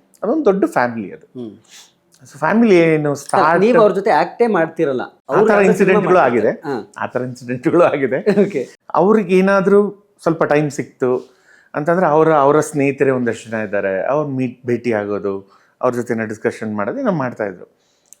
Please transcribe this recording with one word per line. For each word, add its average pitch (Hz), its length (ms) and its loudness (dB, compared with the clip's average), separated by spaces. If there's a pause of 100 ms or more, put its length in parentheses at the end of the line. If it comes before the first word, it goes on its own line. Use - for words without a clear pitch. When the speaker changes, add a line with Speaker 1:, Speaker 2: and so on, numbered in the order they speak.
(240)
Speaker 1:
ಅದೊಂದ್ 285 220 -2
ದೊಡ್ಡ 196 200 2
ಫ್ಯಾಮಿಲಿ 113 480 -4
ಅದು. - 260 -20
Speaker 2:
ಹ್ಮ್. 107 180 -14 (680)
Speaker 1:
So, 131 140 -20
ಫ್ಯಾಮಿಲಿ 196 380 4
ಏನು 156 400 2
ಸ್ಟಾರ್ಟ್ 156 440 0
Speaker 2:
ನೀವ್ 226 180 4
ಅವ್ರ 208 160 4
ಜೊತೆ 196 180 -2
ಆಕ್ಟೇ 175 360 0
ಮಾಡ್ತಿರಲ್ಲ. 160 540 -2
Speaker 1:
ಆ - 40 -8
Speaker 2:
ಅವ್ರು - 240 -20
Speaker 1:
ಥರ 131 60 -2
Speaker 2:
ಯಾವ್ದೋ 208 120 4
ಸಿನಿಮಾ 202 220 4
Speaker 1:
ಇನ್ಸಿಡೆಂಟ್ಗಳು 185 460 2
Speaker 2:
ಮಾಡ್ತಾರೆ. 120 320 2
Speaker 1:
ಆಗಿದೆ. - 20 2
Speaker 2:
ಹಾ. 135 480 -6
Speaker 1:
ಆ 107 80 -8
ಥರ 120 160 -6
ಇನ್ಸಿಡೆಂಟ್ಗಳು 127 640 -2
ಆಗಿದೆ. 147 640 0
Speaker 2:
ಓಕೆ. 135 200 -6 (260)
Speaker 1:
ಅವ್ರಿಗೆ 190 440 2
ಏನಾದ್ರೂ 196 680 2 (140)
ಸ್ವಲ್ಪ 165 220 0
ಟೈಮ್ 147 280 0
ಸಿಕ್ತು 127 600 -4 (440)
ಅಂತಂದ್ರೆ, 170 300 0
ಅವರ, 156 300 4
ಅವರ 143 240 4
ಸ್ನೇಹಿತರೇ 139 520 0
ಒಂದಷ್ಟು 117 400 -4
ಜನ 113 60 -4
ಇದ್ದಾರೆ, 98 500 -4
ಅವ್ರು 147 220 -2
ಮೀಟ್, 127 360 -6
ಭೇಟಿ 120 280 -2
ಆಗೋದು, 101 680 -6 (220)
ಅವ್ರ 123 120 0
ಜೊತೆ 113 340 -4
ಡಿಸ್ಕಷನ್ 110 480 -6
ಮಾಡೋದು, 104 240 -6
ಏನೋ 254 120 -2
ಮಾಡ್ತಾ 127 340 -4
ಇದ್ರು. 92 340 -12 (420)